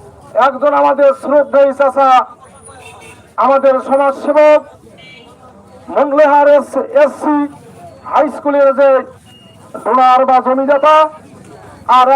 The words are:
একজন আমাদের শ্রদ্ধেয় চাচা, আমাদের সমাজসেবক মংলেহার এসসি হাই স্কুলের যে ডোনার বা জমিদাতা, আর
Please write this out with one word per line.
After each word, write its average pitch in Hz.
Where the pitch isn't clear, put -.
একজন 277
আমাদের 285
শ্রদ্ধেয় 277
চাচা, 269
আমাদের 269
সমাজসেবক 277
মংলেহার 285
এসসি 294
হাই 302
স্কুলের 277
যে 277
ডোনার 254
বা 254
জমিদাতা, 277
আর 254